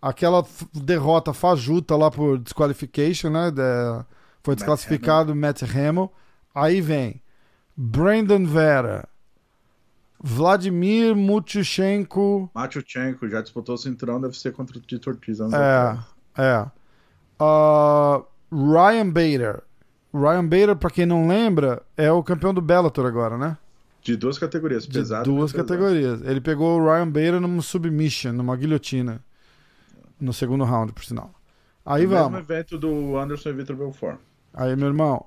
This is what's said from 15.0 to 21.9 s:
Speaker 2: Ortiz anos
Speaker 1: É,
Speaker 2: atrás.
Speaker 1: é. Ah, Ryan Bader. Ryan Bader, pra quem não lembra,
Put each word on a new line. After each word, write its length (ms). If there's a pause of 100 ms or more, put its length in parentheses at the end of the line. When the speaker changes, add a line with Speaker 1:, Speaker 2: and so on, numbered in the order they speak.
Speaker 2:
Ortiz 300
anos 120
Speaker 1:
É, 40
Speaker 2:
atrás. 420 (400)
Speaker 1:
é. 280 (720)
Ah, 840 (300)
Ryan 560
Bader. 540 (520)
Ryan 320
Bader, 300
pra 140
quem 160
não 200
lembra, 560 (140)